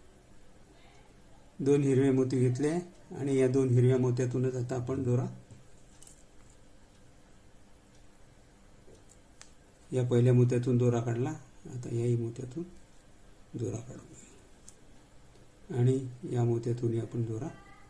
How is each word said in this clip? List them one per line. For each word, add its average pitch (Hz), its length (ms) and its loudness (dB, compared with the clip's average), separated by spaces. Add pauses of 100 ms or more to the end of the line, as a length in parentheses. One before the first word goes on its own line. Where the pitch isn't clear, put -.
(1600)
दोन 143 200 4
हिरवे 135 280 4
मोती 131 280 2
घेतले 127 320 2 (440)
आणि 139 220 -2
या 131 100 4
दोन 131 220 2
हिरव्या 123 280 4
मोत्यातूनच 127 580 0
आता 123 260 -4
आपण 131 220 -4
दोरा, 123 220 0 (4000)
या 127 160 0
पहिल्या 123 260 4
मोत्यातून 123 440 4
दोरा 120 220 2
काढला, 120 300 -4 (360)
आता 123 300 -10
याही 120 200 0
मोत्यातून 120 480 -8 (880)
दोरा 110 240 -6
काढूया. - 540 -18 (1400)
आणि 131 380 0 (260)
या 120 100 -2
मोत्यातूनही 117 560 -2
आपण 113 260 -6
दोरा 113 220 -8 (420)